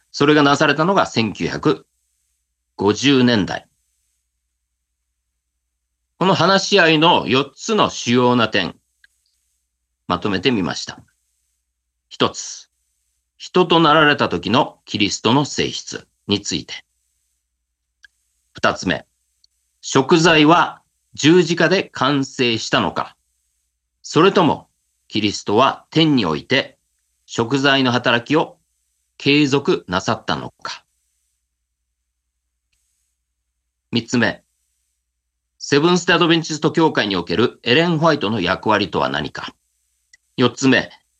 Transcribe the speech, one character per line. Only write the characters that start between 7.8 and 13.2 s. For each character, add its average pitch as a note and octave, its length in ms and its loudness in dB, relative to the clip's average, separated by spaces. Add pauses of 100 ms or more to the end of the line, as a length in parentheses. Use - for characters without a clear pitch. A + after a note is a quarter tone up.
主 - 220 -6
要 B2 240 4
な A2+ 140 2
点、 F#2 280 -4 (1300)
ま F2 120 -2
と G#2+ 100 -6
め F#2+ 120 -2
て C3+ 100 0
み G#2 120 -2
ま C#2 120 -6
し - 80 -10
た。 - 180 -16 (1080)
一 - 200 -2
つ、 - 400 -14 (680)